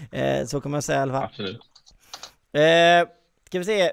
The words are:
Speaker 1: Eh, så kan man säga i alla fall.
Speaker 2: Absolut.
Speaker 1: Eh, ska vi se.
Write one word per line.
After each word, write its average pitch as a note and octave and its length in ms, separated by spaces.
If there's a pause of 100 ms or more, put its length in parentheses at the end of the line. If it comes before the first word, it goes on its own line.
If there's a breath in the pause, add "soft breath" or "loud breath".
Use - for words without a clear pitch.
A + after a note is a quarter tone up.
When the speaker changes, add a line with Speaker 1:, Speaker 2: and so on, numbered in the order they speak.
(120)
Speaker 1:
Eh, C3+ 340
så C3+ 160
kan C#3 100
man D3 100
säga C#3 180
i - 20
alla C3+ 120
fall. C3+ 100
Speaker 2:
Absolut. G#2 360 (920 loud breath)
Speaker 1:
Eh, E3+ 560 (380)
ska F#3 120
vi F3 60
se. F#3+ 280